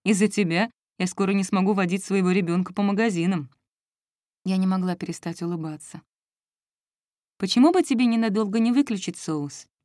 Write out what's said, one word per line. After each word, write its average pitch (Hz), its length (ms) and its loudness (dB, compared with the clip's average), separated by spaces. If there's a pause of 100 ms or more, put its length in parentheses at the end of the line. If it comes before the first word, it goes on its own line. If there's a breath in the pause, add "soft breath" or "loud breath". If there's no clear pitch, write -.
"Из-за 208 240 4
тебя 202 420 0 (300)
я 185 80 0
скоро 190 240 -2
не 196 120 0
смогу 190 300 2
водить 190 300 0
своего 185 280 2
ребёнка 180 420 0
по 202 100 -2
магазинам". 190 680 0 (960)
Я 190 120 0
не 190 100 2
могла 185 280 0
перестать 170 460 -8
улыбаться. 160 600 -8 (1400)
"Почему 240 340 4
бы 359 100 4
тебе 254 240 0
ненадолго 220 540 0
не 226 120 2
выключить 233 460 -2
соус? 147 480 -6 (200)